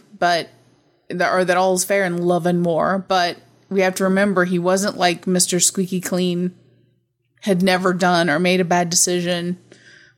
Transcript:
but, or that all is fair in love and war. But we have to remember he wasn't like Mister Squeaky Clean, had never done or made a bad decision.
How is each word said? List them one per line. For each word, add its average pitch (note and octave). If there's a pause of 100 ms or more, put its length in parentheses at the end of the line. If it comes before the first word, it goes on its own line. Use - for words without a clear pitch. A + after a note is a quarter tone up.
(180)
but, F3 (600)
or F3+
that F3
all F#3+
is F#3
fair G3+
in F3
love F3
and F3
war. E3+
But F3 (320)
we F#3+
have F#3
to F#3+
remember F#3+
he F3+
wasn't F#3+
like F3+
Mister F3+
Squeaky F#3
Clean, F3+ (880)
had F#3
never F#3
done F3
or D3+
made F3+
a F#3
bad F3
decision. F3 (600)